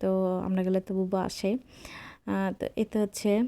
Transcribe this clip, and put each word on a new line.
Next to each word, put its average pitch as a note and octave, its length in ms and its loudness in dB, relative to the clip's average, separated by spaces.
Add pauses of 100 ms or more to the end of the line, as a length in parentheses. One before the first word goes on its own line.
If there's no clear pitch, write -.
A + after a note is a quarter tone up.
তো F#3+ 100 2 (300)
আমরা F#3 220 0
গেলে F#3 180 2
তো F#3+ 140 -6
বুবু F#3+ 220 0
আসে। F#3+ 340 0 (760)
আহ, G3 320 0
তো - 80 -4 (100)
এতে A3 220 0
হচ্ছে, G#3 320 0 (180)